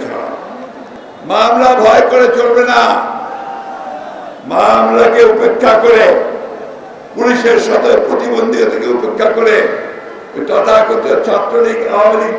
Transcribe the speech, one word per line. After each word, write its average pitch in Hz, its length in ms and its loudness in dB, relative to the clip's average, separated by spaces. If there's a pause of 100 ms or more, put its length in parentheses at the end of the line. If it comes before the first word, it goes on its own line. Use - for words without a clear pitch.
ছাড়া। - 240 -10 (1000)
মামলা 233 400 2 (120)
ভয় 240 280 4
করে 254 160 4 (120)
চলবে 240 240 4 (100)
না, 233 80 4 (1700)
মামলাকে 226 680 2 (120)
উপেক্ষা 233 400 2 (120)
করে, 220 200 6 (1120)
পুলিশের 233 440 0 (100)
সাথে - 220 2 (160)
প্রতিবন্ধীদেরকে 117 880 -2
উপেক্ষা 214 320 -2 (100)
করে, 214 180 2 (800)
ওই - 160 -8
তথাকথিত - 560 2 (200)
ছাত্রলীগ, 226 540 0 (140)
আওয়ামী 214 280 2
লীগ, 226 160 -4